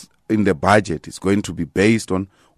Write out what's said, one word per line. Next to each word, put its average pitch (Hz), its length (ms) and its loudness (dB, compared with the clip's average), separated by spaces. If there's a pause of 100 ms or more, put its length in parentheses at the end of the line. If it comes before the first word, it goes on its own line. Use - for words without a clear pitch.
(300)
in 107 160 0
the 95 100 2
budget 90 520 0
is - 120 -18
going 101 240 0
to 90 100 -10
be 85 120 -6
based 107 460 0
on 98 160 -2 (300)